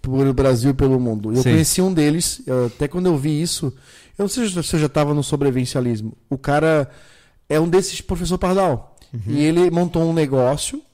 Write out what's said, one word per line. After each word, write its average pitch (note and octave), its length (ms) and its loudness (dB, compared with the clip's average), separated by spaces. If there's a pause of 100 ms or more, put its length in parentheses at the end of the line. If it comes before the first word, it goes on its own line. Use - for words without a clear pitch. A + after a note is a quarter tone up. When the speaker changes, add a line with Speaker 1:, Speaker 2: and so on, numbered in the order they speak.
Speaker 1:
pelo C3+ 320 0
Brasil C3 380 2
e - 20 2
pelo C3 260 2
mundo. A2 320 -2
Eu A#2+ 100 0
Speaker 2:
Sim. B2+ 100 2
Speaker 1:
conheci D#3+ 300 4
um F#3+ 120 2
deles, D#3 520 0
eu, B2+ 220 0
até C#3+ 200 -4
quando F3+ 200 -4
eu E3 100 2
vi D3 240 -2
isso, D#3+ 320 -4 (460)
eu G3 40 0
não G3+ 40 -2
sei A3+ 220 -2
se F3 260 -4
eu D#3+ 40 2
já D3+ 100 2
tava D3 260 0
no C#3+ 80 0
sobrevivencialismo. B2+ 880 -2 (160)
O C3+ 80 -4
cara D3 520 0 (600)
é D3+ 100 2
um E3 80 2
desses - 340 0
professor F3+ 360 -4
Pardal. F3+ 580 0 (160)
Speaker 2:
Uhum. A#2+ 160 -12
Speaker 1:
E D3 160 0
ele E3+ 280 4
montou E3+ 360 0
um E3 60 0
negócio C#3+ 680 0 (140)